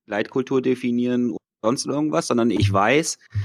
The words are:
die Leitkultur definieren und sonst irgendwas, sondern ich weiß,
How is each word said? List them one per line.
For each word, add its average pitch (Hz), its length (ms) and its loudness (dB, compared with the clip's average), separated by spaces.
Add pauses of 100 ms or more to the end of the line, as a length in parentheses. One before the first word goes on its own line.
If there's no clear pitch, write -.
die - 60 -18
Leitkultur 127 500 -2
definieren 123 680 0
und 80 60 -8 (260)
sonst 127 220 0
irgendwas, 151 420 -2
sondern 120 240 2
ich 101 200 2
weiß, 120 460 2 (260)